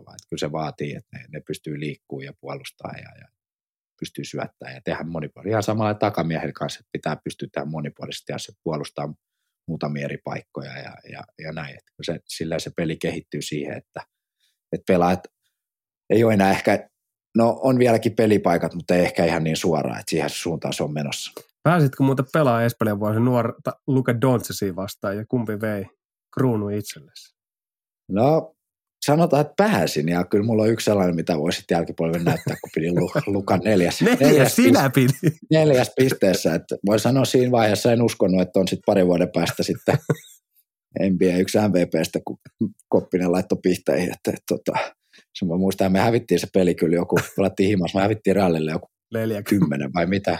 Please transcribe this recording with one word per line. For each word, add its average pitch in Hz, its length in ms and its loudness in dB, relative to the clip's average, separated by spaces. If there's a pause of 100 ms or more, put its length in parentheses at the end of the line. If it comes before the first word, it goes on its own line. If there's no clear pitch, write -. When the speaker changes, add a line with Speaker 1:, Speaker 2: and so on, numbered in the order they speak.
Speaker 1:
vaan. - 100 -20
Et - 140 -20
kyllä 78 100 -10
se 76 120 -6
vaatii, 73 440 -8
että - 220 -18
ne, 62 140 -20
ne 76 160 -12
pystyy 76 320 -10
liikkuu 71 420 -10
ja 69 200 -16
puolustaa - 500 -16
ja, - 300 -20
ja - 60 -20 (720)
pystyy - 260 -10
syöttämään - 500 -12
ja 127 80 -20
tehdä 80 200 -6
monipuolisesti. 82 480 -10
Ihan 110 120 -2
samalla 107 300 -2
takamiehellä 80 600 -4
kanssa, - 260 -10
että - 120 -20
pitää - 320 -6
pystyä - 300 -10
tehdä 71 120 -8
monipuolisesti - 640 -12
ja 67 60 -8
se - 160 -14 (100)
puolustaa 76 500 -8 (540)
muutamia 73 380 -6
eri 71 180 -8
paikkoja 69 540 -12
ja, - 180 -16 (160)
ja, - 120 -16 (200)
ja 78 80 -12
näin. 78 180 -12
Et - 140 -20 (140)
kyllä 82 200 -8
se, - 100 -14
silleen 82 340 -6
se - 160 -12
peli 80 200 -4
kehittyy 82 440 -8
siihen, 73 360 -8
että, - 240 -16 (680)
että 90 160 -6
pelaajat 90 400 2 (840)
ei 113 140 6
oo 113 80 4
enää 98 200 4
ehkä, - 380 0 (480)
no 113 260 2
on 131 160 2
vieläkin 113 360 4
pelipaikat, 90 580 2
mutta 87 220 0
ei 87 80 4
ehkä 85 220 0
ihan 82 180 0
niin 78 140 -2
suoraan, 69 420 -2
että - 100 -14
siihen 76 200 -2
suuntaan 71 440 -6
se - 100 -4
on 73 100 -6
menossa. - 380 -8 (320)
Speaker 2:
Pääsitkö 147 400 2
muuten 135 300 0
pelaa 123 300 2
Espanjan 107 360 -2
vuosi 107 200 -2
nuorta 120 520 0 (160)
Luka 131 340 0
Doncicia 110 540 0
vastaan 98 420 -8
ja 110 120 -8
kumpi 110 320 -4
vei 104 240 -4 (480)
kruunu 113 360 0
itsellesi? - 640 -10 (760)
Speaker 1:
No 135 420 2 (520)
sanotaan, 143 360 4
että 147 160 -2
pääsin 85 520 2
ja 87 160 0
kyllä 104 200 0
mulla 110 180 2
on 107 60 4
yksi 113 160 0
sellainen, 95 300 2
mitä 82 220 -2
voisit 82 340 -4
jälkipolven 82 520 -2
näyttää, 82 380 -2
kun - 140 -14
pidin 82 200 -2
Lu-, 87 160 0 (140)
Speaker 2:
<laughs> 101 80 -4
Speaker 1:
Lukan 98 300 0
neljäs, 92 380 2
Speaker 2:
Neljäs, 240 180 2
Speaker 1:
neljäs - 360 6
Speaker 2:
sinä 240 340 6
Speaker 1:
piste-, 131 320 2
Speaker 2:
pidit. 160 160 0 (140)
Speaker 1:
neljäs 151 440 4
pisteessä. 95 600 2
Et 85 80 -2 (220)
voi 107 140 4
sanoa 127 260 2
siinä 123 260 2
vaiheessa 113 400 4
en 117 100 4
uskonut, 95 400 2
että 92 180 0
on 92 80 2
sit 95 180 -4
parin 95 220 4
vuoden 87 260 2
päästä 85 300 -2
sitten - 340 0 (540)
Speaker 2:
<laughs> - 580 -6
Speaker 1:
N 92 80 0
B - 40 2
A 90 160 2
yksi 98 200 0
M 107 160 2
V 87 140 2
P:stä, 80 380 -2
kun - 120 -10 (520)
Koppinen 90 420 0
laittoi 92 320 0
pihteihin. 90 500 0
Että, - 180 -6
et, - 160 -8
tota, - 240 -4 (680)
se 98 60 -4
mä 85 120 -2
muistan, 95 340 0
me 95 80 4
hävittiin 113 400 2
se - 140 -6
peli 90 220 2
kyllä 85 200 0
joku, 87 240 0 (160)
pelattiin 95 340 0
himassa, 95 300 0
me - 40 2
hävittiin 101 320 0
Rallille 82 360 2
joku - 160 -6 (260)
Speaker 2:
Neljäkymmentä. 113 360 -4
Speaker 1:
kymmenen 71 440 0
vai 85 120 2
mitä. 92 340 -2